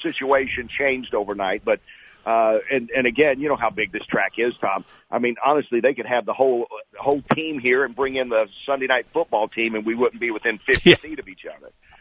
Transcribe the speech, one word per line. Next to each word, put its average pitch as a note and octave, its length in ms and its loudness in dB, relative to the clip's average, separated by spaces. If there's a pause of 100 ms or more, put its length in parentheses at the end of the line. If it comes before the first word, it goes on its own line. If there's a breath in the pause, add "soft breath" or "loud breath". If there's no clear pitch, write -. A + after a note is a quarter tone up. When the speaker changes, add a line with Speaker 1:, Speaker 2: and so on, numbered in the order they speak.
Speaker 1:
situation, C3+ 680 0
changed C3 440 -2
overnight. G2+ 520 -2
But, G#2+ 160 2 (440 soft breath)
uh, A2 340 4 (120)
and, A#2+ 200 -2
and B2+ 160 2
again, C3+ 340 2
you D3+ 80 -2
know C3 80 0
how A2+ 140 0
big G2+ 200 -4
this A2 140 -8
track G2+ 340 -2
is, A#2 180 0
Tom. G2 280 -4 (260 soft breath)
I A#2 80 -2
mean, A#2+ 160 -2 (100)
honestly, C3+ 360 2
they C3 120 4
could A2+ 120 -8
have A#2+ 200 -2
the G#2 80 -4
whole, B2 340 2 (300)
whole C3+ 240 -2 (120)
team D#3 260 -4
here B2+ 240 2
and A#2+ 100 -4
bring C3 220 -2
in B2+ 140 -2
the A2 180 2 (180)
Sunday C3+ 220 -2
night B2 240 0
football A2 380 -2
team, A2+ 260 -2
and G#2+ 100 -4
we A2+ 100 -2
wouldn't A#2 260 0
be A#2+ 100 -2
within A2 280 -4
fifty C3+ 320 6
Speaker 2:
Yeah. - 40 10
Speaker 1:
feet D3+ 240 -12
of - 80 -14
each F#2+ 180 -20
other. D2 260 -18 (300 soft breath)